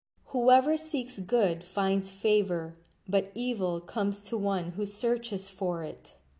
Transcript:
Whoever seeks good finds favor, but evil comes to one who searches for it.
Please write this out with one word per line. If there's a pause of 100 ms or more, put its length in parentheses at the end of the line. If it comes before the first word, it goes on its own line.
(260)
Whoever
seeks
good
finds
favor, (320)
but
evil
comes
to
one
who
searches
for
it. (280)